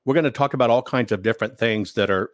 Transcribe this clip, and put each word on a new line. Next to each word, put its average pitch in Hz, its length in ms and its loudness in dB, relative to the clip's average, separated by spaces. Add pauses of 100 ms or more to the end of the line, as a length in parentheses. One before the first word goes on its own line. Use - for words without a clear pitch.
We're 131 80 0
gonna 151 180 2
talk 143 220 -2
about 127 160 2
all 123 140 4
kinds 123 280 -2
of 98 120 -2
different 113 340 -2
things 107 380 -2
that 101 140 2
are, 95 240 0